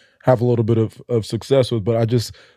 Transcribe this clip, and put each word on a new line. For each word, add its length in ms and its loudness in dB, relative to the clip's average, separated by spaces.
have 180 2
a 60 0
little 180 0
bit 140 2
of, 320 -4
of 160 -2
success 460 0
with," 120 -4
but 120 -2
I 100 0
just 300 -2